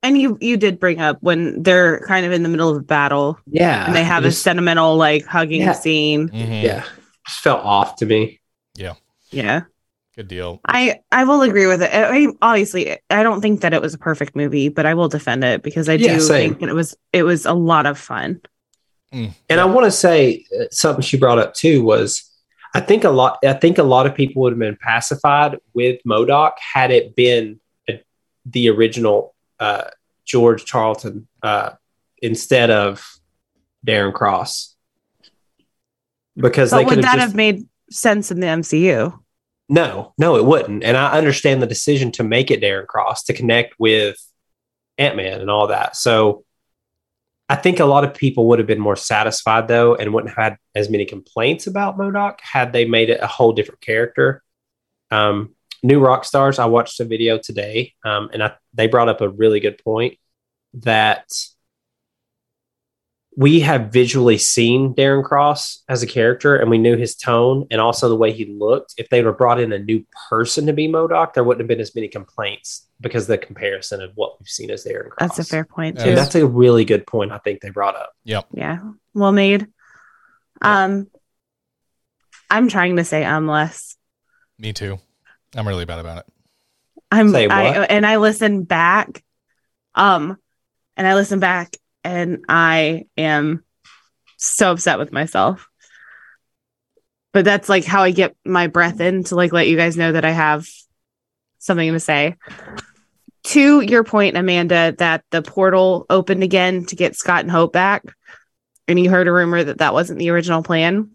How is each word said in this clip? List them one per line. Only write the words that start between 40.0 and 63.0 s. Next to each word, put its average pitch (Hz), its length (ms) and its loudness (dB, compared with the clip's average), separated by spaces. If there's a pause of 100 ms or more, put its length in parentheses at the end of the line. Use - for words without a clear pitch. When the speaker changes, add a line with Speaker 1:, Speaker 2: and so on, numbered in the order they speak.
Speaker 2:
no, 156 180 4
it 110 100 4
wouldn't. 120 380 0
And 117 120 2
I 139 220 0
understand 139 440 2
the 120 60 -2
decision 131 460 -2
to 127 100 -4
make 117 280 0
it 120 100 0
Darren 98 260 -4
Cross 104 380 -4
to 110 80 -4
connect 117 460 -2
with 110 380 2 (800)
Ant-Man 101 440 -4
and 98 80 -10
all 104 180 2
that. 101 280 -4
So 110 480 0 (1080)
I 139 60 0
think 180 240 0
a 165 60 4
lot 143 180 4
of 139 100 -4
people 127 340 0
would 117 120 6
have 107 80 -2
been 107 120 -2
more 104 160 -2
satisfied, 110 720 -2
though, 120 280 4
and 107 180 -6
wouldn't 110 200 -4
have 110 180 -4
had 104 60 -18 (180)
as 107 140 -2
many 101 160 -2
complaints 117 600 -4
about 196 300 -6
modok 202 440 -6
had 123 320 -4
they 120 120 0
made 113 240 0
it 117 120 0
a 104 60 -6
whole 117 260 2
different - 280 -6
character. 120 600 -2 (680)
Um, 107 440 -2 (260)
New 135 180 4
Rock 131 260 2
Stars, 139 340 0
I 120 60 0
watched 117 340 0
a 120 60 -4
video 113 320 -2
today, 107 560 -8 (100)
um, 104 300 -4
and 107 100 -6
I, 107 100 -4 (200)
they 110 140 0
brought 117 220 2
up 107 120 -2
a 104 80 -2
really 107 300 0
good 104 240 -4
point 113 340 -4 (560)
that 110 520 0 (2000)